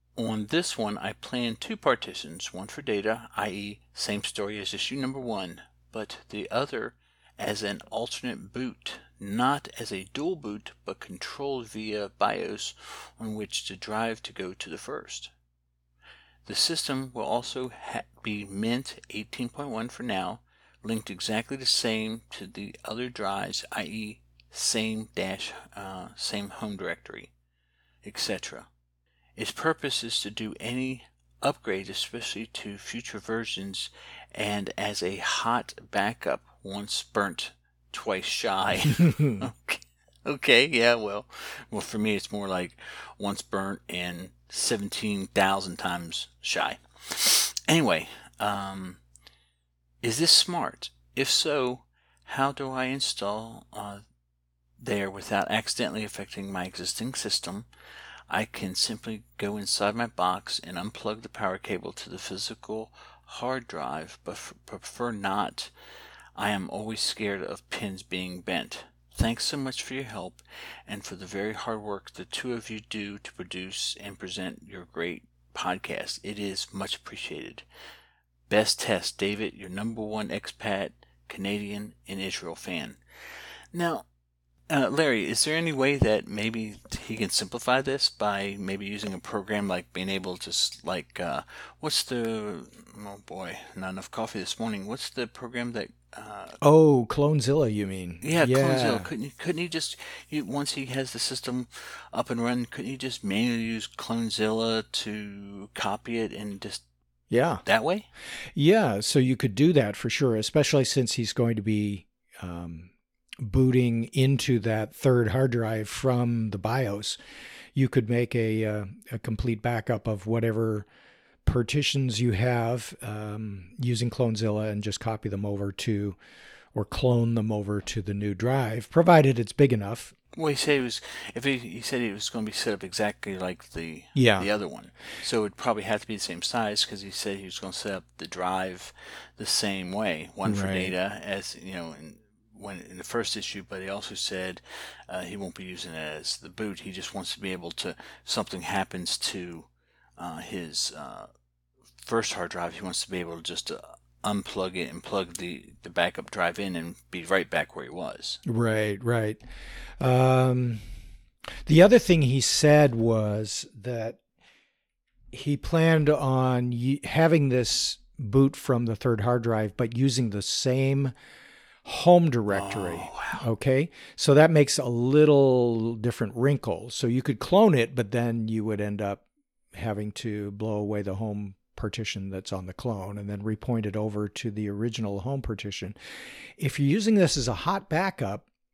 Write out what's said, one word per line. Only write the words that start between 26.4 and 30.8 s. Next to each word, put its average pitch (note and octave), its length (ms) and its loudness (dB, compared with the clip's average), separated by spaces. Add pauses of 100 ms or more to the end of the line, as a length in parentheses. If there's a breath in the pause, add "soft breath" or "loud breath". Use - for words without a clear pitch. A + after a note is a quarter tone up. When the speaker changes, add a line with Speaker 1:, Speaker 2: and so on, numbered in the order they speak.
Speaker 1:
home G#2 260 -8
directory, E2+ 560 -10 (760)
et - 140 -12
cetera. - 480 -6 (720)
Its - 140 -6
purpose - 520 -2
is A#2 160 -2
to G#2 100 -6
do A2 300 -6
any B2+ 440 -6 (380)